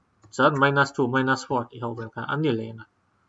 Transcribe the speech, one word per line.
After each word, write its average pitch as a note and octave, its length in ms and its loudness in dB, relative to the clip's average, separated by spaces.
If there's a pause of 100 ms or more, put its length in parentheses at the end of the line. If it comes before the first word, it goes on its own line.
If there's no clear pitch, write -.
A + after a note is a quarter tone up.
(320)
chan C#3+ 260 4
minus C#3 340 4
two, C3 160 0
minus C3 360 0
four, A#2+ 220 -2
ti A#2+ 140 -18
ho A#2 140 -6
ben A2+ 160 -10
kha - 200 -10
ani C#3+ 220 0
le A2+ 220 -4
na. A2+ 100 -16 (460)